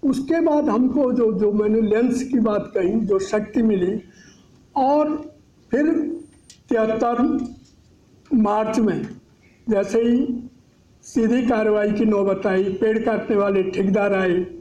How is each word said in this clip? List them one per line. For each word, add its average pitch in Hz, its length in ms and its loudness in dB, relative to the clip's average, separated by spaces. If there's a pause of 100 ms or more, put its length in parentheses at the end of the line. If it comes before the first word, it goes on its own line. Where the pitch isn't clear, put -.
उसके 320 360 0
बाद 302 280 2
हमको 247 440 0
जो, 226 200 2
जो 208 200 0
मैंने 214 280 2
lens 240 440 0
की - 160 0
बात 208 340 -2
कही, 185 180 0
जो 202 260 0
शक्ति 214 440 -2
मिली, 208 380 0 (760)
और 294 580 0 (360)
फिर 285 160 2 (840)
तिहत्तर 233 760 0 (880)
मार्च 214 440 2
में 196 240 0 (680)
जैसे 208 320 0
ही 240 400 0 (600)
सीधी 240 440 0
कार्रवाई 214 460 0
की 220 120 0
नौबत 202 420 0
आई, 190 180 0
पेड़ 220 340 0
काटने 220 380 -2
वाले 196 260 0
ठेकेदार 196 520 0
आए 185 260 0 (200)